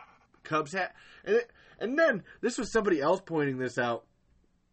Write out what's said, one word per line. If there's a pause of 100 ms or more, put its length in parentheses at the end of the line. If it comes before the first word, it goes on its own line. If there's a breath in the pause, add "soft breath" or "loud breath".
(420 loud breath)
Cubs
hat. (300 soft breath)
And
it, (280 soft breath)
and
then, (180 soft breath)
this
was
somebody
else
pointing
this
out, (680)